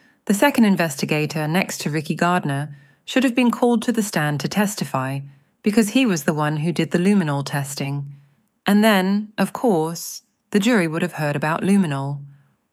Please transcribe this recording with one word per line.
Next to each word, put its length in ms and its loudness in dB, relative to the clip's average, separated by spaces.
the 80 2
second 320 4
investigator 840 0
next 340 -2
to 100 -4
Ricky 240 -4
Gardner, 600 -2
should 180 0
have 120 0
been 160 4
called 320 0
to 80 0
the 100 0
stand 380 -2
to 80 -4
testify, 720 -2
because 260 2
he 180 4
was 160 0
the 100 0
one 240 0
who 140 0
did 180 -2
the 80 2
luminol 480 2
testing. 680 -6
And 180 4
then, 540 2
of 160 -2
course, 720 -2
the 100 2
jury 280 2
would 160 -4
have 100 -4
heard 220 -4
about 260 -2
luminol. 580 0